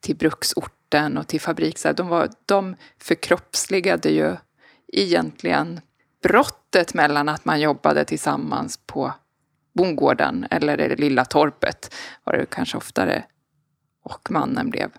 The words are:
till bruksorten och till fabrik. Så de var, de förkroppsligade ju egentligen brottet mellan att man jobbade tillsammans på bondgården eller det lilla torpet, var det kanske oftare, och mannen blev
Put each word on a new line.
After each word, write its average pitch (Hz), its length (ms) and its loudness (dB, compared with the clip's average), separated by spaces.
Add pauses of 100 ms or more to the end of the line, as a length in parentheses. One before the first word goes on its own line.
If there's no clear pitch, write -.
till 156 160 -4
bruksorten - 1000 -2
och 156 100 -8
till 160 120 -4
fabrik. 160 380 -2
Så 156 140 0
de 170 160 -4
var, 170 200 2 (180)
de 190 300 0 (260)
förkroppsligade - 1080 0
ju 156 260 0 (560)
egentligen 170 880 0 (420)
brottet 185 720 2
mellan 147 340 2
att 151 160 -6
man 156 160 0
jobbade 151 440 2
tillsammans - 840 -4
på 135 260 -6 (600)
bondgården 143 760 2
eller 147 260 0
det 156 200 0
lilla 135 280 2
torpet, - 720 0 (300)
var - 80 -2
det - 180 0
kanske 175 260 -4
oftare, - 480 -4 (800)
och - 260 -14
mannen - 400 -2
blev - 280 -6